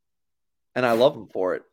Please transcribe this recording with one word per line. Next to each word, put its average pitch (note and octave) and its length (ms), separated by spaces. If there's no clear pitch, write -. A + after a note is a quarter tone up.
And B2+ 80
I A#2 60
love B2+ 240
him G#2 120
for F#2 280
it. - 180